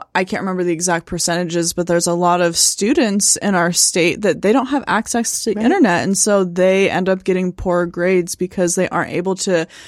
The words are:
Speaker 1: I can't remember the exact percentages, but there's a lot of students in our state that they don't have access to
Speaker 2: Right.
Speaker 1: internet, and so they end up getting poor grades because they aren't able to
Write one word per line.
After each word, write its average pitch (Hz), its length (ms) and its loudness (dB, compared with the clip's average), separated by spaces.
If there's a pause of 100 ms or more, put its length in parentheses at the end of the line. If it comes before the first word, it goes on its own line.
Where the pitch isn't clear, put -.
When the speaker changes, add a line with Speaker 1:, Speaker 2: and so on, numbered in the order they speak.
(160)
Speaker 1:
I 190 80 0
can't 190 180 -4
remember 185 220 -4
the 175 80 0
exact 170 340 -2
percentages, 170 680 -2
but 175 140 -2
there's 170 200 2
a 175 60 0
lot 175 260 2
of 170 160 0
students 208 800 0
in 196 200 -2
our 175 180 2
state - 480 0
that 180 200 0
they 202 120 2
don't 254 140 2
have 277 200 -2
access 226 560 -4
to 226 100 -2
Speaker 2:
Right. 208 120 -2
Speaker 1:
internet, 233 400 4
and 190 120 0
so 196 280 2
they 185 440 2
end 180 200 0
up 185 160 -2
getting 185 260 0
poor 175 340 -2
grades 175 500 0
because 180 400 -2
they 185 120 0
aren't - 240 -4
able 180 240 -2
to 175 320 0 (200)